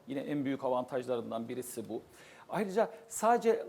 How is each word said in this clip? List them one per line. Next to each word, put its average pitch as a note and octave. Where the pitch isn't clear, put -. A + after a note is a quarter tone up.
Yine C3+
en C#3+
büyük C3+
avantajlarından B2
birisi A#2+
bu. A2+
Ayrıca G3+
sadece A3+